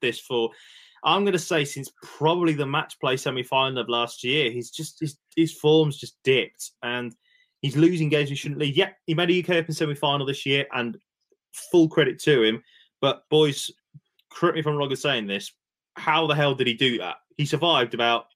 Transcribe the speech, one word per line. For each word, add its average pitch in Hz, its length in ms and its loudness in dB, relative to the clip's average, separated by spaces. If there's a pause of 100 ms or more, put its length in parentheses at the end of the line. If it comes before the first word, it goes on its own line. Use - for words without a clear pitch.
this 120 160 -2
for, 117 320 -2 (540)
I'm 180 200 2
gonna 185 140 0
say, 156 260 -2
since 139 280 -10 (100)
probably 160 520 0
the 143 120 -4
match 147 320 -6
play 131 180 -2
semi-final 131 600 -2
of 113 100 -4
last 120 360 -4
year, 131 260 0
he's 120 220 -8
just, - 260 -12
his, 151 180 -8 (200)
his 160 160 2
form's 151 440 4
just - 280 -14
dipped, - 480 0 (100)
and 120 320 -6 (480)
he's 135 140 -4
losing 160 320 2
games 147 220 0
he 143 40 -6
shouldn't 143 240 -6
lose. 139 180 -2
Yeah, 185 140 2 (160)
he 160 80 -2
made 170 160 2
a 180 40 4
U 180 100 0
K 175 140 0
Open 165 160 -2
semi-final 143 520 -2
this 135 180 -6
year, 139 280 0
and 120 260 -6 (720)
full 165 180 6
credit 139 340 0
to 139 200 4
him. 110 220 0 (360)
But 135 300 0
boys, 151 400 2 (580)
correct 170 280 0
me 160 40 -2
if 151 60 -4
I'm 151 80 2
wrong 143 160 0
in 135 60 -2
saying 123 320 0
this, 98 240 -4 (420)
how 160 320 2
the 151 80 4
hell 143 220 2
did 127 100 0
he 120 80 2
do 120 240 0
that? 90 200 -8 (180)
He 147 100 -2
survived 143 480 2
about 117 420 0